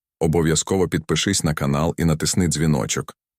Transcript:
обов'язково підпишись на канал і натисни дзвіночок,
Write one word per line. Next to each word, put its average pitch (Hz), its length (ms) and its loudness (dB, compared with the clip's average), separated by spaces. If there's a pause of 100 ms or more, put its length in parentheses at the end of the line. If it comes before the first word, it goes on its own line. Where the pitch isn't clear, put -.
(200)
обов'язково 85 680 2
підпишись 82 560 -2
на 78 100 0
канал 73 440 -2
і 85 80 0
натисни 80 420 0
дзвіночок, 76 680 -2 (220)